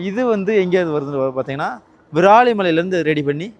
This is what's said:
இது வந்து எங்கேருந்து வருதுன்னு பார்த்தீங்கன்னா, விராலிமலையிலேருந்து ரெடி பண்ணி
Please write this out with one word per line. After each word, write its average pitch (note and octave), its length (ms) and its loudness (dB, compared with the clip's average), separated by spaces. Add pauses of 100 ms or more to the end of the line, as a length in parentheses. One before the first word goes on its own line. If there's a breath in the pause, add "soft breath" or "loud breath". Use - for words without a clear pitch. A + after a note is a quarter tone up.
இது G3 240 -4
வந்து G#3 300 0
எங்கேருந்து F3+ 400 0
வருதுன்னு C#3+ 320 -4
பார்த்தீங்கன்னா, C3+ 420 -6 (420)
விராலிமலையிலேருந்து F#3 880 4
ரெடி D3+ 200 0
பண்ணி D3 240 -4 (140)